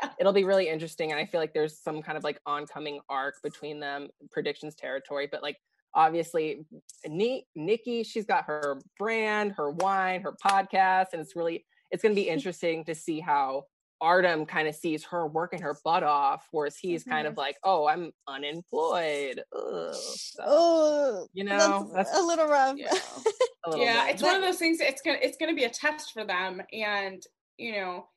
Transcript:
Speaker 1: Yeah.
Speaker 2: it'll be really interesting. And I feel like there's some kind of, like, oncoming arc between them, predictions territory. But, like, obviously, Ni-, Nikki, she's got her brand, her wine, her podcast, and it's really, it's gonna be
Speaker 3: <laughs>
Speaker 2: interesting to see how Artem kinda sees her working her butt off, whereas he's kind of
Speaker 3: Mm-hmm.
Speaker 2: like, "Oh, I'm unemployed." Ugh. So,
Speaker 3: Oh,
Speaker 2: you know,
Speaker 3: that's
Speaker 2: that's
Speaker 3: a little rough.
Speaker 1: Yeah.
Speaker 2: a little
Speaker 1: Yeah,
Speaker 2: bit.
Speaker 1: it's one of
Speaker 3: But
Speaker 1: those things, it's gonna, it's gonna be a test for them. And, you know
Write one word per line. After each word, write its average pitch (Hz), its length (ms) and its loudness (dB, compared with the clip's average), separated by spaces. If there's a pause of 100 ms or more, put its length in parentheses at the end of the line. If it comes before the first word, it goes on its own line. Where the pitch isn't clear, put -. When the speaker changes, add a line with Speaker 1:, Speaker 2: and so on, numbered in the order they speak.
Speaker 1:
Yeah. 269 180 -6
Speaker 2:
it'll 196 140 6
be 196 100 6
really 190 240 4
interesting. 160 440 -4
And 147 80 -2
I 160 40 -4
feel 170 160 -2
like 156 140 -2
there's 156 260 0
some 156 220 -6
kind 156 160 -6
of, 139 60 -6
like, 151 220 -6
oncoming 147 600 -6
arc 139 340 -4
between 147 380 -10
them, 143 280 -8 (220)
predictions 151 440 -6
territory. 135 560 -6
But, 156 120 -8
like, 147 140 -8 (380)
obviously, 160 720 2 (400)
Ni-, 208 480 -2
Nikki, 226 480 -2
she's 214 240 -6
got 180 180 0
her 147 360 -4 (180)
brand, 214 540 0
her 147 180 -2
wine, 185 520 0
her 147 120 -6 (100)
podcast, 190 680 4
and 165 100 -6
it's - 120 -16
really, 165 300 -4 (260)
it's - 120 -4
gonna 214 120 4
be 196 140 0
Speaker 3:
<laughs> - 0 -
Speaker 2:
interesting 160 560 -2
to 160 100 -6
see 160 260 -6
how 143 440 0 (360)
Artem 170 460 4
kinda 156 260 -2
sees 156 340 -4
her 170 200 -2
working 170 360 -4
her 147 120 -4 (100)
butt 165 200 2
off, 143 480 2
whereas 147 240 -2
he's 175 260 -4
kind 156 240 -2
of 151 60 -4
Speaker 3:
Mm-hmm. 131 80 -6
Speaker 2:
like, 143 240 -4
"Oh, 165 240 4
I'm 160 240 0 (160)
unemployed." 147 1120 -2 (100)
Ugh. 82 420 -6
So, - 520 -10
Speaker 3:
Oh, 294 840 4
Speaker 2:
you 185 100 -6
know, 202 500 4
Speaker 3:
that's 190 180 0
Speaker 2:
that's 311 80 2
Speaker 3:
a 381 40 6
little 330 240 2
rough. 277 300 4
Speaker 1:
Yeah. - 160 -4 (720)
Speaker 2:
a 165 60 -4
little 196 140 2
Speaker 1:
Yeah, 233 200 4
Speaker 2:
bit. - 100 0
Speaker 1:
it's 196 80 -6
one 349 140 6
of 381 60 0
Speaker 3:
But 381 40 0
Speaker 1:
those 359 120 0
things, 330 220 2
it's 269 220 0
gonna, 294 180 0
it's - 160 0
gonna 320 180 -2
be 277 100 0
a 233 60 0
test 302 420 -4
for 220 120 -8
them. 185 380 -4 (100)
And, 202 480 -4 (360)
you 233 160 -8
know 190 440 -8